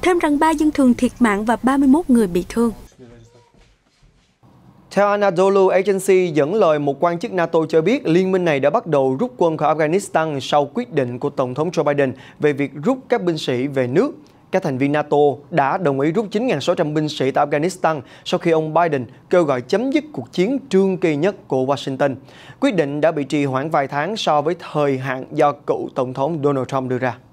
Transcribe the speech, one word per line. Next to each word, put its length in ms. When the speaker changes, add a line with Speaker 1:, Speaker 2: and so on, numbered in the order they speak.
Speaker 1:
Thêm 180
rằng 200
ba 100
dân 220
thường 220
thiệt 260
mạng 260
và 180
ba 140
mươi 100
mốt 220
người 180
bị 220
thương. 220
Speaker 2:
Theo 160
Anadolu 600
Agency 600
dẫn 280
lời 240
một 240
quan 160
chức 120
nato 280
cho 120
biết 260
liên 240
minh 140
này 140
đã 100
bắt 180
đầu 320
rút 180
quân 200
khỏi 180
Afghanistan 640
sau 340
quyết 200
định 260
của 100
Tổng 240
thống 160
Joe 140
Biden 300
về 140
việc 180
rút 140
các 140
binh 140
sĩ 300
về 200
nước. 240
Các 120
thành 140
viên 140
nato 260
đã 260
đồng 220
ý 120
rút 200
chín 160
ngàn 140
sáu 140
trăm 180
binh 160
sĩ 220
tại 140
Afghanistan 560
sau 120
khi 140
ông 220
Biden 320
kêu 140
gọi 180
chấm 300
dứt 120
cuộc 200
chiến 260
trương 280
kỳ 180
nhất 320
của 180
Washington. 500
Quyết 160
định 260
đã 100
bị 120
trì 220
hoãn 240
vài 180
tháng 300
so 240
với 140
thời 240
hạn 340
do 200
cựu 440
Tổng 180
thống 300
Donald 240
Trump 220
đưa 80
ra. 200